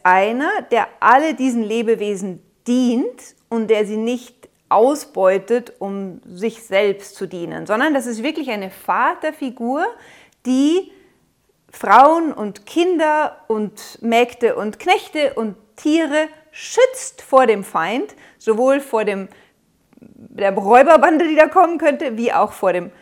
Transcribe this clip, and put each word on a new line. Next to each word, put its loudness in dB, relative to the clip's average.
einer, 2
der 0
alle 4
diesen -2
Lebewesen -4
dient -2
und -4
der 2
sie -8
nicht -8
ausbeutet, 0
um -10
sich -10
selbst -2
zu -10
dienen, -12
sondern -2
das -2
ist -8
wirklich -6
eine -8
Vaterfigur, -4
die 0
Frauen 4
und -10
Kinder 0
und -6
Mägde 0
und -8
Knechte -2
und -6
Tiere -2
schützt -2
vor 4
dem 0
Feind, -6
sowohl 0
vor -4
dem, -6
der -6
Räuberbande, 6
die -2
da 6
kommen 2
könnte, -2
wie -2
auch 0
vor -2
dem -6